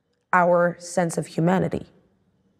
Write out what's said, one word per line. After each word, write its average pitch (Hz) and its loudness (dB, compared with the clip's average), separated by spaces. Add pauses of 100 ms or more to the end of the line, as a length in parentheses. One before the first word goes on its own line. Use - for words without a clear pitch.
(340)
our 175 2
sense - -4
of 156 -4
humanity. 170 0 (760)